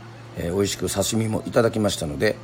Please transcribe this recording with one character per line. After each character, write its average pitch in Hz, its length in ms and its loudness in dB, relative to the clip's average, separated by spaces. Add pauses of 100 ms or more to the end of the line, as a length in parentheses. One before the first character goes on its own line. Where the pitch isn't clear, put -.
(380)
え 85 140 -4
ー、 87 40 -2
美 98 60 4
味 98 60 2
し - 80 -4
く 92 140 -2
刺 98 260 0
身 110 140 2
も 107 160 -2
い - 60 -6
た 123 100 6
だ 113 100 6
き 113 80 0
ま 101 100 4
し - 80 -2
た 82 80 -2
の 73 120 -4
で 107 260 2